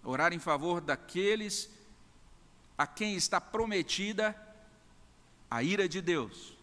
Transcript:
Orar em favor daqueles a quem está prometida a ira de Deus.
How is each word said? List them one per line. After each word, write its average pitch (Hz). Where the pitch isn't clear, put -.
Orar 139
em 170
favor 165
daqueles 196
a 143
quem 214
está 185
prometida 214
a 117
ira 190
de 185
Deus. 160